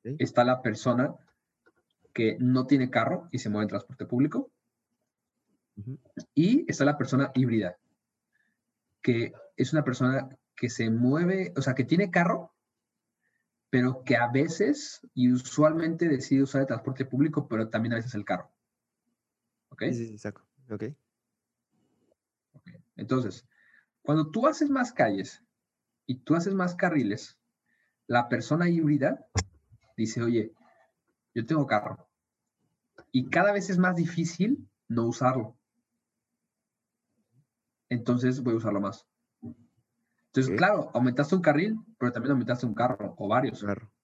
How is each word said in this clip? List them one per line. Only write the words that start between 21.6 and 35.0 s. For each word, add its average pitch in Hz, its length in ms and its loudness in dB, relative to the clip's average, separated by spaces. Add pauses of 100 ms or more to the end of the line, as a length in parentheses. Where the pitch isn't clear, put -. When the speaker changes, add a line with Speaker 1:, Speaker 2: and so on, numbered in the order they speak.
Speaker 2:
Entonces, 120 500 -4 (540)
cuando 156 280 0
tú 226 160 0
haces 302 240 2
más 254 220 0
calles 101 520 -2 (640)
y 127 140 -6
tú - 160 2
haces 190 180 -2
más 180 220 -2
carriles, 143 640 -2 (680)
la 123 220 2
persona 156 420 0
híbrida 151 560 2 (680)
dice, 113 260 -4
"Oye, 113 320 0 (800)
yo 117 120 -4
tengo 156 200 0
carro." - 420 -4 (1040)
Y 127 160 0
cada 196 240 4
vez 202 160 -2
es 190 80 0
más 180 200 4
difícil 170 720 -2 (180)
no 117 200 0